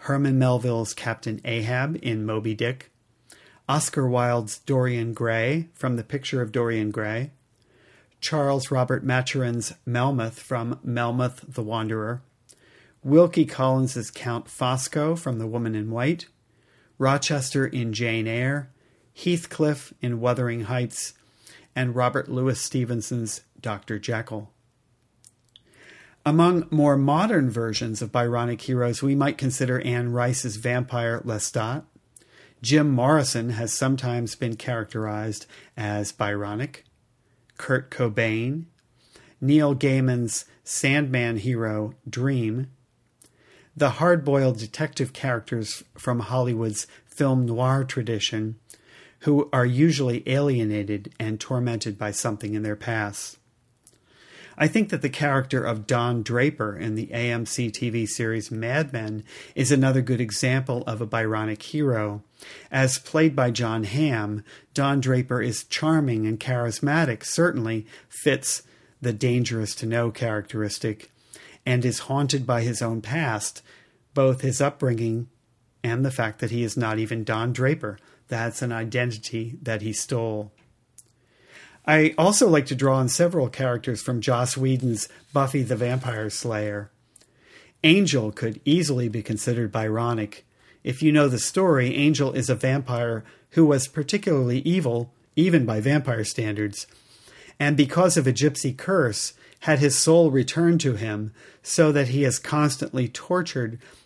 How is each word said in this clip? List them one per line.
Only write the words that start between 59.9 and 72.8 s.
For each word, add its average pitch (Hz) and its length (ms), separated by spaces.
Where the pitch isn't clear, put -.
good 123 180
example 127 680
of 113 120
a 117 60
Byronic 110 560
hero. 110 600
As 131 260
played 156 380
by 127 160
Jon 113 320
Hamm, 107 600
Don 139 260
Draper 127 440
is 127 200
charming 143 640
and 110 140
charismatic, 131 840
certainly 113 640
fits - 540
the 123 140
dangerous 117 640
to - 100
know 117 240
characteristic, 107 1040
and 123 220
is 117 140
haunted 135 480
by 120 160
his 117 180